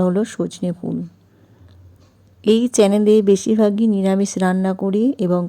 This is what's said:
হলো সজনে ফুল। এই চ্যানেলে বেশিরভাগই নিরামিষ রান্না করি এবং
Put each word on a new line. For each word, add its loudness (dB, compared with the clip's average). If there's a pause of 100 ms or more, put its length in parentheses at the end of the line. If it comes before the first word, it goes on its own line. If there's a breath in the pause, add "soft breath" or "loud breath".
হলো 0 (120)
সজনে -6
ফুল। -8 (1500 soft breath)
এই 2 (120)
চ্যানেলে 4 (160)
বেশিরভাগই 2 (100)
নিরামিষ 0 (120)
রান্না 0 (100)
করি 0 (140)
এবং 0